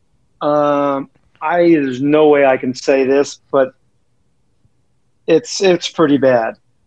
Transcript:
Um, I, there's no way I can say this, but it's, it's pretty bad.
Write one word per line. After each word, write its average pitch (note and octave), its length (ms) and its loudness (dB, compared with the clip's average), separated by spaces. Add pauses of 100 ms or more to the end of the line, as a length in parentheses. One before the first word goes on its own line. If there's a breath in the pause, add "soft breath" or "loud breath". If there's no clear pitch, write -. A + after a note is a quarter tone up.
(400)
Um, C#3+ 720 -2 (320)
I, E3+ 200 -2
there's C#3+ 380 0
no D3+ 280 2
way C#3+ 180 4
I C3 100 2
can B2+ 160 -6
say C3+ 320 -2
this, C#3 360 -2 (100)
but C3+ 240 0 (1500)
it's, D#3+ 340 -2
it's F3+ 280 0
pretty C#3+ 300 0
bad. A#2+ 360 0 (320)